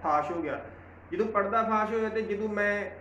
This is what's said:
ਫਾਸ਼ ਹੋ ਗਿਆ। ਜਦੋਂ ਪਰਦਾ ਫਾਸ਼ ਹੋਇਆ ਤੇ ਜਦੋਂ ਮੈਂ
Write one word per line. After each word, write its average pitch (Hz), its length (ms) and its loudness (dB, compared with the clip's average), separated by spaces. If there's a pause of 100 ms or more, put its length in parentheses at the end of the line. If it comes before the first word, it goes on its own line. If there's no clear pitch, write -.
ਫਾਸ਼ 147 280 2
ਹੋ 170 100 -2
ਗਿਆ। 127 240 -4 (460)
ਜਦੋਂ 190 140 2
ਪਰਦਾ 214 380 2
ਫਾਸ਼ 214 300 2
ਹੋਇਆ 220 160 0
ਤੇ 220 120 -2
ਜਦੋਂ 214 280 -2
ਮੈਂ 202 520 0